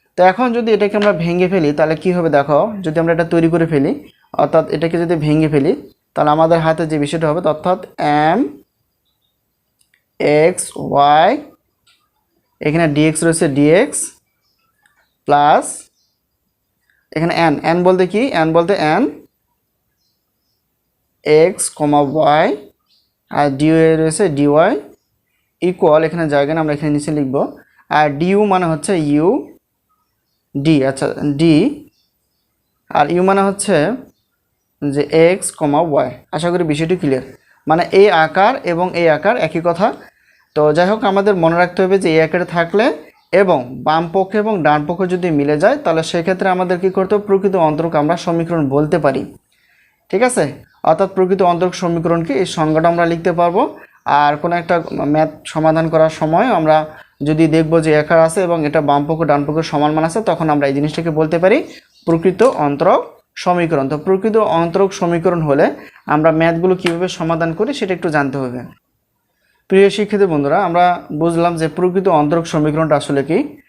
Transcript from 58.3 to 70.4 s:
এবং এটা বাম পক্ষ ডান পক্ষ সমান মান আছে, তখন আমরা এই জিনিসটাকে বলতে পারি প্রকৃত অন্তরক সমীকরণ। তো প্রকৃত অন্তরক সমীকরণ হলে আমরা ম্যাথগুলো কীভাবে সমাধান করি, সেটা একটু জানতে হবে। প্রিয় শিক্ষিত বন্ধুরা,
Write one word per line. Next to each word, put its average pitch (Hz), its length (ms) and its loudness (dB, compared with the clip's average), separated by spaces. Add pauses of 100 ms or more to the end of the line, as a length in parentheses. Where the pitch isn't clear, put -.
এবং 170 220 0
এটা 156 160 0
বাম 143 260 2
পক্ষ 160 160 -4
ডান 147 220 2
পক্ষ 151 140 -4
সমান 151 320 -2
মান 156 120 -2
আছে, 160 180 -4
তখন 165 280 -2
আমরা 147 180 0
এই 139 60 -2
জিনিসটাকে 156 360 -4
বলতে 156 300 0
পারি 190 180 2 (480)
প্রকৃত 165 380 0
অন্তরক 170 580 0 (340)
সমীকরণ। 165 540 -2
তো 151 80 -4
প্রকৃত 190 400 0
অন্তরক 180 560 0
সমীকরণ 170 480 -2
হলে 147 240 2 (400)
আমরা 160 260 2
ম্যাথগুলো 165 440 2
কীভাবে 180 320 -4
সমাধান 165 460 -4
করি, 220 200 -2
সেটা 196 200 -6
একটু 175 160 -4
জানতে 143 280 -2
হবে। 127 220 -8 (1080)
প্রিয় 196 200 4
শিক্ষিত 202 320 -2
বন্ধুরা, 156 440 0